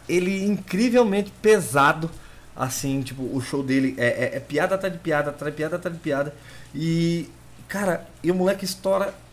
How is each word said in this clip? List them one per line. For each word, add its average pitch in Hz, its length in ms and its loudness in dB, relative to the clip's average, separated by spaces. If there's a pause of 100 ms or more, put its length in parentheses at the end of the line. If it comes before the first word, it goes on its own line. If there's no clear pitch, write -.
ele 185 360 2
incrivelmente 208 880 2 (100)
pesado, 156 680 4 (460)
assim, 135 460 -2
tipo, 123 200 -8
o 127 180 -2
show 139 220 -2
dele 131 360 2
é, 120 80 2
é, 120 300 0
é 135 40 -6
piada 175 340 -2
atrás 190 180 -2
de 170 80 -10
piada, 147 300 0
atrás 143 220 -6
de 151 40 -14
piada, 156 200 -4
atrás 170 200 -6
de 165 60 -16
piada, 143 320 -2 (400)
e, 165 540 0 (400)
cara, 196 380 -2 (160)
e 160 80 0
o 185 40 2
moleque 190 300 0
estoura, 190 500 -2 (180)